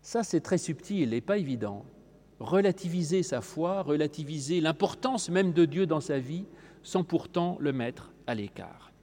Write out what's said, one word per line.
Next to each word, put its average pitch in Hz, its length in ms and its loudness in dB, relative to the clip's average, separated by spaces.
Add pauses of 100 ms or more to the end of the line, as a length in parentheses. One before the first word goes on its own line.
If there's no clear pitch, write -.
Ça, 226 220 -2
c'est 170 160 0
très - 180 0
subtil 165 560 -2
et 120 60 0
pas 202 180 0
évident. 107 460 -4 (560)
Relativiser 180 840 2
sa 123 180 -2
foi, 175 400 -2
relativiser 151 800 0
l'importance 196 680 0
même 180 240 4
de 165 140 8
Dieu 160 200 0
dans 156 140 0
sa 143 180 -2
vie, 151 280 -4 (360)
sans 180 220 0
pourtant 175 560 0
le 143 140 0
mettre 123 400 -4 (120)
à 123 80 -2
l'écart. 98 680 -8